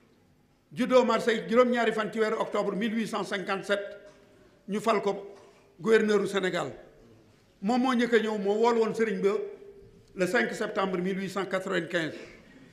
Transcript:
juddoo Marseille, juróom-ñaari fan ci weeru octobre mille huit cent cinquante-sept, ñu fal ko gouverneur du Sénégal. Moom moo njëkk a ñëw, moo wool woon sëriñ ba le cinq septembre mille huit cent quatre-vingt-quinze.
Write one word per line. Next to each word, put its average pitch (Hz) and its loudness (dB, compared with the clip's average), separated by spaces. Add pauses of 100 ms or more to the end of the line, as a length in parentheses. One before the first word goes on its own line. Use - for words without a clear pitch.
(720)
juddoo 240 4
Marseille, 220 0
juróom-ñaari 233 4
fan 214 -2
ci 226 -6
weeru 220 0
octobre 196 -2
mille 214 -2
huit 226 -2
cent 202 -2
cinquante-sept, 196 -4 (720)
ñu 202 -2
fal 220 2
ko - -4 (440)
gouverneur 208 4
du 190 0
Sénégal. 175 -2 (880)
Moom 233 0
moo 262 2
njëkk 240 2
a 220 8
ñëw, 214 -2
moo 202 0
wool 233 4
woon 214 2
sëriñ 214 0
ba 196 2 (800)
le 180 0
cinq 240 0
septembre 190 -2
mille 185 -2
huit 190 -6
cent 190 -4
quatre-vingt-quinze. 180 -2 (580)